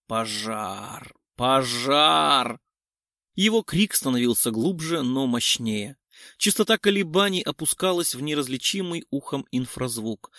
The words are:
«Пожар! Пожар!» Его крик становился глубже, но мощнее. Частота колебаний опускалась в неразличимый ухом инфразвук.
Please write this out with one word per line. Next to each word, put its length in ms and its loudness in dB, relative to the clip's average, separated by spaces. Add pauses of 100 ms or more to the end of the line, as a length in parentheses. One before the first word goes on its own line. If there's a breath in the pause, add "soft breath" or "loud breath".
«Пожар! 1080 -6 (220)
Пожар!» 1200 2 (760)
Его 280 2
крик 320 0
становился 560 2
глубже, 520 -2
но 240 0
мощнее. 680 -2 (420 loud breath)
Частота 400 2
колебаний 640 2
опускалась 720 0
в 60 -8
неразличимый 880 -4
ухом 400 -4
инфразвук. 880 -4